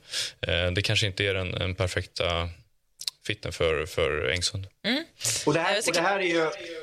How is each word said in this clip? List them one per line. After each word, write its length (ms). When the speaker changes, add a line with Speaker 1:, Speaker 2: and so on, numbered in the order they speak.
Speaker 1:
eh, 300
det 100
kanske 260
inte 160
är 100
den, 180
den 240
perfekta 760
fitten 240
för, 340
för 440
Engsund. 380
Speaker 2:
Mm. 180
Speaker 3:
Och 80
det 60
här, 100
Speaker 2:
Jag 60
vet 120
Speaker 3:
och 60
det 80
här 180
är 40
ju, 260